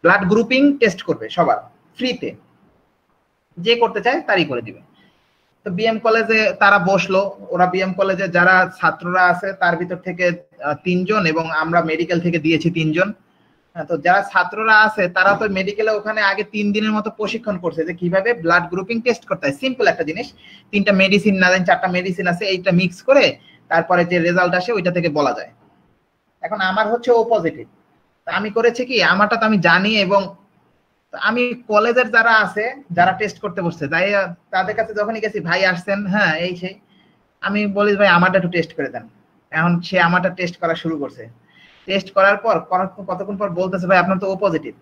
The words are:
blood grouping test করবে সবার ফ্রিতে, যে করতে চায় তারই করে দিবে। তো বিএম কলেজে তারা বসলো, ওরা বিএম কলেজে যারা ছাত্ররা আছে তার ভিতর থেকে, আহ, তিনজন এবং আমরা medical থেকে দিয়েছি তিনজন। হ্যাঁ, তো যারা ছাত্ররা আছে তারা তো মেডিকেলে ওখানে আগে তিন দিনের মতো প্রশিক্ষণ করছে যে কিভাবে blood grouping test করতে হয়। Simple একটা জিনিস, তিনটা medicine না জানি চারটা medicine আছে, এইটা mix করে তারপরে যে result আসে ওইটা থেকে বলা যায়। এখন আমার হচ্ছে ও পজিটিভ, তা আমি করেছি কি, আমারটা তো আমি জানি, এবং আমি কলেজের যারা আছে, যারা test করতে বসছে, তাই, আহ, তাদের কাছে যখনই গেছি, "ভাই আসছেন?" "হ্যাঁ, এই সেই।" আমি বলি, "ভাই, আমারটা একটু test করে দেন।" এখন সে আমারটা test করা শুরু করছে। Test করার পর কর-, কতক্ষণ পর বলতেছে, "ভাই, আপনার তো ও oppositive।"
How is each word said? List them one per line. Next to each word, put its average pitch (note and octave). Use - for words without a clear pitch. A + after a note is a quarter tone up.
blood F#3+
grouping C4
test G#3+
করবে A2
সবার C#3
ফ্রিতে, A#3+
যে A3+
করতে A3
চায় C4
তারই F#3+
করে B2
দিবে। G2+
তো G3+
বিএম A3
কলেজে A3
তারা G3+
বসলো, F#3+
ওরা F3+
বিএম F#3
কলেজে F#3+
যারা F#3
ছাত্ররা F3
আছে F3+
তার F3
ভিতর F3
থেকে, F3
আহ, D3
তিনজন F3+
এবং D#3+
আমরা D#3+
medical E3
থেকে E3+
দিয়েছি D#3+
তিনজন। E3+
হ্যাঁ, D#3
তো E3
যারা F3+
ছাত্ররা G#3+
আছে G#3+
তারা F#3+
তো G#3+
মেডিকেলে G3+
ওখানে G#3+
আগে G3
তিন G#3
দিনের G#3+
মতো G#3+
প্রশিক্ষণ G#3+
করছে D#3+
যে F3
কিভাবে F#3+
blood F3
grouping G3
test A#3
করতে E3+
হয়। C#4
Simple B3+
একটা E3+
জিনিস, D#3+
তিনটা G3+
medicine G3
না F3+
জানি F#3
চারটা F3+
medicine F3+
আছে, F3
এইটা F#3+
mix F3
করে B3+
তারপরে E3+
যে F3
result F3
আসে F#3
ওইটা F3+
থেকে F3
বলা C#3+
যায়। -
এখন G#3
আমার G3
হচ্ছে A#3+
ও A#3
পজিটিভ, E3
তা -
আমি G3+
করেছি A#3
কি, B3
আমারটা G3+
তো A3
আমি G#3+
জানি, F#3
এবং G3
আমি A#3+
কলেজের A3+
যারা A3+
আছে, G#3+
যারা F3+
test G3+
করতে G3
বসছে, D#3+
তাই, F#3
আহ, F#3
তাদের F#3+
কাছে A3
যখনই G#3+
গেছি, G#3+
"ভাই F3+
আসছেন?" G3
"হ্যাঁ, F3+
এই F3
সেই।" F#3
আমি G#3
বলি, G3+
"ভাই, G3
আমারটা F3+
একটু F3
test E3
করে C#3
দেন।" A#2
এখন E3+
সে F3+
আমারটা F3
test F3+
করা E3
শুরু E3
করছে। B2
Test G3
করার G3+
পর G#3
কর-, F#3
কতক্ষণ F#3+
পর G3
বলতেছে, F3+
"ভাই, F#3
আপনার F#3
তো G3
ও F#3+
oppositive।" F#3+